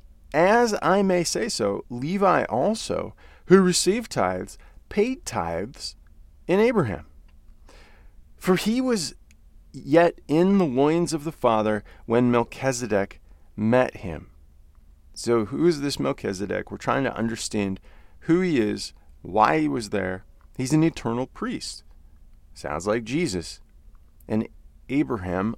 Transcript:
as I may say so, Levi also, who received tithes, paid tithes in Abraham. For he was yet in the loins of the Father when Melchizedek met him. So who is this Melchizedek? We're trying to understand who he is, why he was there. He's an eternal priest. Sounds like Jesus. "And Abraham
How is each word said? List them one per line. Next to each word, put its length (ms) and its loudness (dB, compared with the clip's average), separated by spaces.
as 480 4
I 220 4
may 200 2
say 260 -4
so, 400 -2
Levi 560 0
also, 720 -4
who 160 8
received 500 2
tithes, 460 -2
paid 340 -2
tithes 720 -6
in 120 2
Abraham. 460 0
For 180 2
he 260 0
was 320 -2
yet 560 4
in 300 4
the 80 4
loins 480 2
of 120 -6
the 60 -6
Father 520 2
when 260 4
Melchizedek 920 -2
met 420 2
him. 320 -12
So 320 0
who 200 -2
is 140 4
this 200 -4
Melchizedek? 680 -4
We're 80 -10
trying 280 -2
to 100 -4
understand 640 -4
who 200 2
he 180 0
is, 320 -2
why 380 2
he 100 0
was 220 -6
there. 340 -4
He's 160 -2
an 100 4
eternal 440 -2
priest. 560 -10
Sounds 320 -8
like 200 0
Jesus. 560 -4
"And 220 -2
Abraham 680 -2